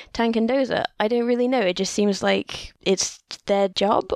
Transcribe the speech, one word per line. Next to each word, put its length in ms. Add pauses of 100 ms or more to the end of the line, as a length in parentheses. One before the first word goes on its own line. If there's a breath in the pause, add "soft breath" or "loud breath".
(120)
Tank 240
and 140
Dozer, 340 (160)
I 80
don't 200
really 200
know. 140
It 160
just 160
seems 300
like 580
it's 420 (220)
their 240
job 360 (100)